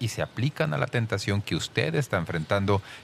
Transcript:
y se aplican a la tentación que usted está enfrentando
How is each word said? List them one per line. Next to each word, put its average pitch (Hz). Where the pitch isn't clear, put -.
y 117
se -
aplican 151
a 143
la 139
tentación 101
que -
usted -
está 139
enfrentando 98